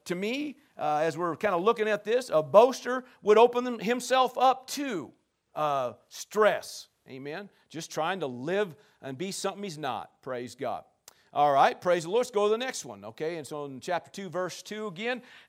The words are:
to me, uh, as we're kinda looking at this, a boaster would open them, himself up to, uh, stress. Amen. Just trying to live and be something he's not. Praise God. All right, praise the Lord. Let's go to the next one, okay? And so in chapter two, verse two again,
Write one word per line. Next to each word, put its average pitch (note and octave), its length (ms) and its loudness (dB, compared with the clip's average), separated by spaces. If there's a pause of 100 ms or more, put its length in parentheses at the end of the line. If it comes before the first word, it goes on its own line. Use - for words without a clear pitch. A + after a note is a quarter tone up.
to F3 100 -4
me, B3 420 -6 (180)
uh, D3+ 280 0
as D#3+ 120 0
we're E3 200 -2
kinda G3+ 220 0
looking G#3+ 300 2
at G#3 160 0
this, B3 300 -2
a D#3 80 6
boaster B3 640 6 (160)
would G#3 160 6
open A#3+ 260 8
them, B3 140 -4
himself A#3+ 600 0
up B3+ 300 4
to, A#3 440 -6 (400)
uh, C#3 400 -2 (160)
stress. - 760 0 (200)
Amen. C#3+ 440 -12 (180)
Just D#3+ 220 -12
trying E3+ 300 -4
to D3+ 40 -4
live D3+ 500 -4 (280)
and C3+ 120 -10
be F3+ 160 -8
something F#3+ 300 -8
he's F3+ 160 -10
not. B2 460 -8
Praise B2 320 -10
God. G#2 280 -6 (480)
All D3 200 4
right, D3 280 4
praise F3 260 0
the E3 40 -8
Lord. A3 120 0
Let's B3 100 -6
go G3+ 140 0
to G#3 40 2
the A3 80 2
next B3 280 -8
one, G2+ 200 -14
okay? D#3+ 320 -8
And D3 80 -12
so D3 200 -10
in C3+ 140 -12
chapter E3+ 300 -4
two, G3 180 -12
verse F3 360 -6
two G#3+ 240 -10
again, A3+ 340 -6 (280)